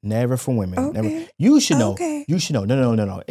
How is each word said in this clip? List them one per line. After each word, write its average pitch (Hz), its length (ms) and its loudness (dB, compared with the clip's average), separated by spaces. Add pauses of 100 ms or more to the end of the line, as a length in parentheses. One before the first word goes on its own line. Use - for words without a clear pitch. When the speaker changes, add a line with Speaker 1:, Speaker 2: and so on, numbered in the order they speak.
Speaker 1:
Never 120 360 0
from 123 180 -2
women. 110 360 -2
Never. - 140 -2
Speaker 2:
Okay. 330 220 -6 (100)
Speaker 1:
You 269 220 6
should - 180 2
know. 107 140 2
Speaker 2:
Okay. 302 340 -4
Speaker 1:
You 170 120 0
should 156 160 -4
know. 104 100 0
No, 110 120 2
no, 123 180 2
no, 110 100 2
no. 95 260 -6